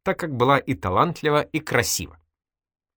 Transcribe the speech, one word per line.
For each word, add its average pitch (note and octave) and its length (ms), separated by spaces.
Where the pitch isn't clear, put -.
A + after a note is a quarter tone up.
так - 140
как D#3+ 160
была B2+ 240
и B2+ 180
талантлива, D3 640
и - 180
красива. - 580